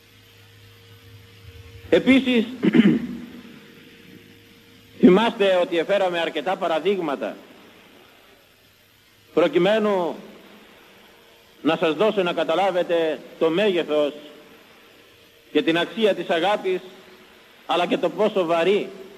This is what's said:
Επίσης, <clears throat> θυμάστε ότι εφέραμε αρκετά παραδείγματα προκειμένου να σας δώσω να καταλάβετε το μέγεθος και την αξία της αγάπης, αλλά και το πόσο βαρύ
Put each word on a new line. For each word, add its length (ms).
Επίσης, 560
<clears throat> 380
θυμάστε 600
ότι 160
εφέραμε 420
αρκετά 360
παραδείγματα 800
προκειμένου 840
να 100
σας 200
δώσω 280
να 100
καταλάβετε 880
το 100
μέγεθος 640
και 100
την 160
αξία 380
της 140
αγάπης, 500
αλλά 200
και 120
το 120
πόσο 360
βαρύ 440